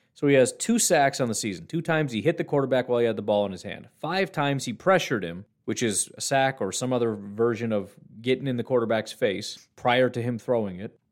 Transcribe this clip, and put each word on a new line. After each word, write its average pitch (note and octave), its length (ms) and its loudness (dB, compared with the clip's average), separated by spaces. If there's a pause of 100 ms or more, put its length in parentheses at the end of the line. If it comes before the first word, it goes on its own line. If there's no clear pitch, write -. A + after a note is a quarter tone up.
(140)
So - 120 -2
he C#3+ 80 6
has B2+ 180 6
two - 260 0
sacks C#3+ 420 2
on B2 80 0
the A2 60 -2
season. F2+ 320 -6
Two E3 160 -4
times D#3 300 0
he G#2+ 100 -2
hit E3+ 160 0
the E3 60 -2
quarterback C3 440 0
while A#2+ 120 2
he A#2 60 4
had A2 100 0
the G#2+ 60 -8
ball G#2 220 2
in G2 80 -6
his F2+ 120 -14
hand. - 240 -12 (120)
Five F3+ 320 -2
times C#3 320 0
he B2+ 80 -6
pressured D3 520 2
him, E2+ 200 -10 (220)
which A2+ 160 -2
is G#2 340 0
a - 40 -12
sack C3+ 400 0
or F#2+ 120 -4
some B2+ 200 -4
other A#2 220 0
version A2 580 -2
of G2 220 -4 (280)
getting C3 240 0
in B2+ 100 -2
the A#2 80 -2
quarterback's A2+ 480 0
face - 640 -4
prior B2 340 2
to A#2+ 140 -4
him A#2+ 160 -4
throwing G#2 420 -2
it. A2+ 180 -14 (140)